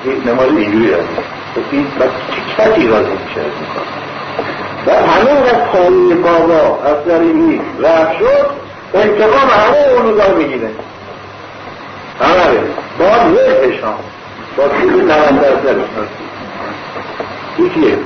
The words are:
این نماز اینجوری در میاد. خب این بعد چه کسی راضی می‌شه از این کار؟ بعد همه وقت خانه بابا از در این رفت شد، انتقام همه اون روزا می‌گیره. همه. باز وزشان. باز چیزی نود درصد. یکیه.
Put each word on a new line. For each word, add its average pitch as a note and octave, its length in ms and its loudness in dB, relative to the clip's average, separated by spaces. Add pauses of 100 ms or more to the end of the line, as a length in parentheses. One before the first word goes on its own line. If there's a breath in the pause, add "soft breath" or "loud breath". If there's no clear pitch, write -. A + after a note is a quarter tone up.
این C3 220 -4
نماز B2+ 220 2
اینجوری G#2+ 440 2
در F2+ 60 2
میاد. - 280 -4 (300)
خب A2+ 60 -4 (100)
این C#3+ 160 -2 (120)
بعد C3 100 2 (220)
چه - 320 -4
کسی D3+ 240 4
راضی G#2 220 2
می‌شه F#2 300 -6
از D2+ 180 -6
این D2+ 180 -10
کار؟ - 100 -8 (1000)
بعد D5+ 200 4
همه A3+ 360 4
وقت A#3+ 300 2
خانه F3+ 440 4
بابا E3 720 2
از D3 220 0
در E3 120 2
این D#3+ 420 2 (200)
رفت D#4+ 380 2
شد، B4+ 300 2 (440)
انتقام A3 560 2
همه C4 440 4
اون A3+ 180 2
روزا G3 260 4
می‌گیره. C3 320 -2 (1500)
همه. C3 380 4 (400)
باز - 320 4
وزشان. A2+ 600 2 (640)
باز C#3 120 2 (120)
چیزی - 200 2
نود C#3+ 640 2
درصد. G#2 440 -2 (1500)
یکیه. D#4+ 460 2